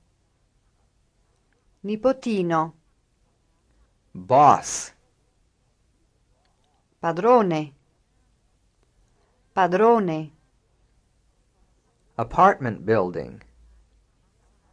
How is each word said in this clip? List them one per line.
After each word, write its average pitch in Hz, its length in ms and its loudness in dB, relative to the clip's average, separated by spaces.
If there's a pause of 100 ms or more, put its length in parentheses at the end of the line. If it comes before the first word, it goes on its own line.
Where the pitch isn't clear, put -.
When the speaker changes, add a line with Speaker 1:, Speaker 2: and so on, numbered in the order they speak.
(1800)
Speaker 1:
Nipotino. 208 880 -2 (1400)
Speaker 2:
Boss. 123 800 2 (2000)
Speaker 1:
Padrone. 170 760 0 (1800)
Padrone. 185 760 0 (1900)
Speaker 2:
Apartment 127 640 0
building. 90 580 -2 (1300)